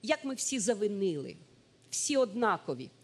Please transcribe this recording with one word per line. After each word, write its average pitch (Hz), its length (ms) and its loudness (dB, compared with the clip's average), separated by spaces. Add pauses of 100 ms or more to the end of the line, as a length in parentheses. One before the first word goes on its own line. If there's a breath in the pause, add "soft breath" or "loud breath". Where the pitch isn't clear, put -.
як 302 220 0
ми 262 100 -2
всі - 240 -2
завинили, 196 760 0 (540)
всі - 280 0
однакові. 190 720 2 (140)